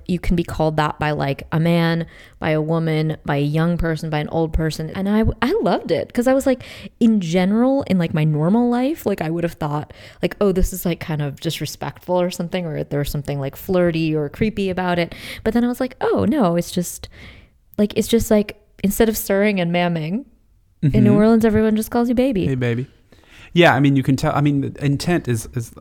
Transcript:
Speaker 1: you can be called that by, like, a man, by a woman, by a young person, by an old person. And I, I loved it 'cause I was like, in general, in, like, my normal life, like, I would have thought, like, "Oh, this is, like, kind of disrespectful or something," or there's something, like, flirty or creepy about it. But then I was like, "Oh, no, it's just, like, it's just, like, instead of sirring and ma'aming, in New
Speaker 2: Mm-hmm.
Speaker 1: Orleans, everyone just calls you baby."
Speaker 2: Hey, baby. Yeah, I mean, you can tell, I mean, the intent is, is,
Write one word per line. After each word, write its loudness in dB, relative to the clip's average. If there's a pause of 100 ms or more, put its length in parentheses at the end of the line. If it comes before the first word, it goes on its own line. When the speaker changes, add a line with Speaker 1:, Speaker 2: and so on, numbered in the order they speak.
Speaker 1:
you -2
can 0
be 0
called -2
that -2
by, -2
like, -4
a 2
man, 2 (300)
by -4
a 0
woman, -2
by -2
a 0
young 0
person, -2
by -2
an -6
old -2
person. -4
And -6
I, 2 (180)
I 0
loved 0
it -2
'cause 0
I 4
was 2
like, 0 (380)
in 4
general, 2
in, 0
like, 0
my 2
normal 2
life, -2
like, 0
I -4
would -2
have -2
thought, -6 (280)
like, -2
"Oh, 4
this 0
is, -8
like, -2
kind -4
of -6
disrespectful -6
or 0
something," -6
or -6
there's -4
something, -6
like, -6
flirty 0
or -2
creepy -2
about -2
it. -4 (300)
But 0
then 2
I 0
was -6
like, -4
"Oh, 2
no, 2
it's -2
just, -6 (720)
like, 0
it's -2
just, 2
like, 2 (220)
instead 2
of -2
sirring 0
and 0
ma'aming, -2 (560)
in 2
New 6
Speaker 2:
Mm-hmm. 6
Speaker 1:
Orleans, 6
everyone 2
just -6
calls 0
you 0
baby." 0
Speaker 2:
Hey, 0
baby. -2 (680)
Yeah, 8
I 2
mean, 4
you 2
can 2
tell, 0
I 2
mean, 2
the -8
intent 0
is, -2
is, -6